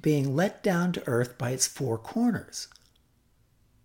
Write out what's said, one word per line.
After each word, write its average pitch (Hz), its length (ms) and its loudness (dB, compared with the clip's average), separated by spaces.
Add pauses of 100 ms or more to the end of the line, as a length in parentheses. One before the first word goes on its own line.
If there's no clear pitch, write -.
being 139 340 2
let 190 280 0
down 180 300 2
to - 140 -8
earth 123 300 0
by 123 140 -2
its 131 160 0
four 117 300 -4
corners. 226 680 -2 (1160)